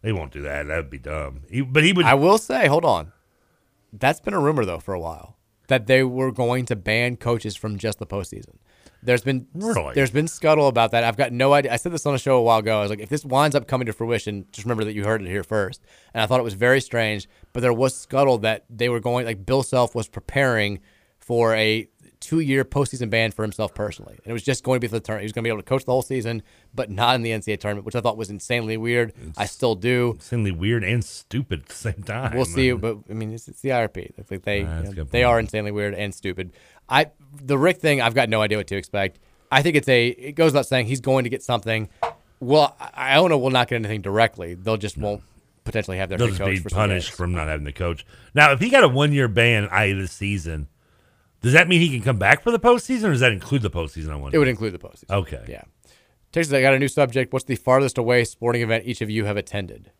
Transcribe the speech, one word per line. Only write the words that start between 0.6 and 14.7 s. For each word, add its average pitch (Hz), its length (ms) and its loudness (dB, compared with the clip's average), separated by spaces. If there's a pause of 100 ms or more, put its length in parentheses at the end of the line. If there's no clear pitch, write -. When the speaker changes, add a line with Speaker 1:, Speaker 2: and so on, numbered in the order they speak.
Speaker 1:
That 78 100 -4
would 76 120 -6
be 71 80 -14
dumb. 69 520 -8
He, 113 120 -4
but 139 220 2
he 180 80 4
would. 180 140 2
Speaker 2:
I 131 80 8
will 170 240 6
say, 214 300 0
hold 160 180 4
on. 87 260 0 (800)
That's 127 300 0
been 202 120 -4
a 190 60 0
rumor, 143 240 2
though, 87 160 -2
for 98 140 -8
a 90 60 -4
while, 82 360 -12 (320)
that 123 200 0
they 131 160 6
were 131 280 -2
going 123 360 0
to 113 100 -2
ban 117 400 0
coaches 110 400 -4
from 107 200 -8
just 104 220 -4
the - 80 -10
postseason. 101 480 -10 (480)
There's 120 180 2
been 131 320 -2
Speaker 1:
Really? 165 400 -2
Speaker 2:
there's 135 160 2
been 151 200 -2
scuttle 151 400 4
about 117 220 2
that. 117 120 2
I've 113 140 0
got 123 160 0
no 131 200 4
idea. 135 200 2
I - 20 0
said 175 160 -4
this 160 140 -6
on 143 100 0
a - 20 -2
show 131 200 2
a 123 40 6
while 113 180 6
ago. 107 200 0
I - 20 2
was 101 80 0
like, 104 120 -6
"If 107 80 -14
this 143 160 -4
winds 139 320 2
up 123 100 -2
coming 127 200 -2
to 110 60 -6
fruition, 110 600 -4
just 101 120 -16
remember 110 200 -2